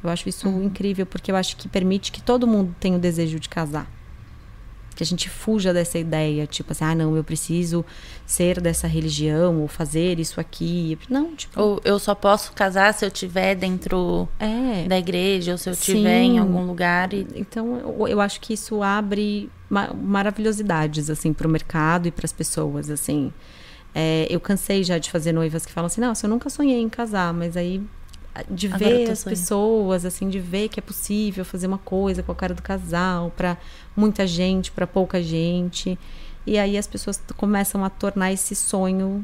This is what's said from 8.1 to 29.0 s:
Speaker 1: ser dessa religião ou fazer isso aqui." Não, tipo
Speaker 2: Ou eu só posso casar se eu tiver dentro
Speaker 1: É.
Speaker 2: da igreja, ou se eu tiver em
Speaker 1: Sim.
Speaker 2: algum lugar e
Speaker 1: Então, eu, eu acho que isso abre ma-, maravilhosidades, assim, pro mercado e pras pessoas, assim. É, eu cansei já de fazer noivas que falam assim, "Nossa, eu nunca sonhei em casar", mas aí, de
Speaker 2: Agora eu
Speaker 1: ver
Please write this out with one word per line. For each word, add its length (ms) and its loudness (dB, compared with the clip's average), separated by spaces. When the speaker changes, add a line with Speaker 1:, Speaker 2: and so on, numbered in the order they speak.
Speaker 1:
ser 360 2
dessa 260 0
religião 760 2
ou 60 0
fazer 520 0
isso 200 -4
aqui." 580 -2
Não, 260 0
tipo 240 -10
Speaker 2:
Ou 240 4
eu 160 4
só 160 2
posso 380 4
casar 400 4
se 120 0
eu 60 0
tiver 440 0
dentro 720 0
Speaker 1:
É. 480 0
Speaker 2:
da 100 4
igreja, 560 0
ou 40 -2
se 120 -4
eu 60 -2
tiver 460 6
em 120 8
Speaker 1:
Sim. 60 6
Speaker 2:
algum 260 4
lugar 480 2
e 220 -4
Speaker 1:
Então, 420 -6
eu, 300 -2
eu 140 2
acho 200 0
que 120 -6
isso 300 -4
abre 680 0
ma-, 240 0
maravilhosidades, 1160 0
assim, 240 0
pro 160 0
mercado 580 2
e 40 0
pras 200 -6
pessoas, 580 -4
assim. 420 -2
É, 340 2
eu 100 0
cansei 440 2
já 140 2
de 140 -4
fazer 200 0
noivas 340 0
que 60 -16
falam 160 -2
assim, 140 -2
"Nossa, 240 0
eu 40 2
nunca 200 0
sonhei 300 2
em 100 0
casar", 440 -2
mas 220 -2
aí, 260 -2
de 160 -4
Speaker 2:
Agora 200 0
eu 120 8
Speaker 1:
ver 80 4